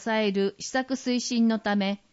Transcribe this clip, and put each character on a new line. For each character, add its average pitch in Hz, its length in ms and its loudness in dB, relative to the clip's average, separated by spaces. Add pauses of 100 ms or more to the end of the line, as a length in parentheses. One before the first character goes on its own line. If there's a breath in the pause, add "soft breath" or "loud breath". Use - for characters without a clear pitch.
(120)
え 220 200 2
る 196 280 0
施 - 100 -12
策 262 240 -2
推 247 260 0
進 233 280 2
の 220 100 2
た 208 180 0
め、 202 380 -2